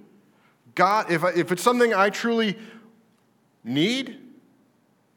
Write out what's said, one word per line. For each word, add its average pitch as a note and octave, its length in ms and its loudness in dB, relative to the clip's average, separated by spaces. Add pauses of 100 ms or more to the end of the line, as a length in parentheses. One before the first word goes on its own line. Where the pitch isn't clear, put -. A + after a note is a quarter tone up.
(760)
God, F#3+ 360 2
if E3 140 0
I, F3+ 60 2
if F3 200 0
it's F3 120 -4
something A#3+ 300 2
I G3 160 4
truly A3+ 480 -2 (1040)
need, G#3+ 560 -2 (960)